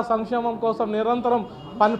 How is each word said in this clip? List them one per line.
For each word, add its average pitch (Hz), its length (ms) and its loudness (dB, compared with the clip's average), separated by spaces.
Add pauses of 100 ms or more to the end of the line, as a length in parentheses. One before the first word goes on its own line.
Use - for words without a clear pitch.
(100)
సంక్షేమం 226 540 0
కోసం 226 220 0 (100)
నిరంతరం 233 480 2 (380)
పని, 220 180 4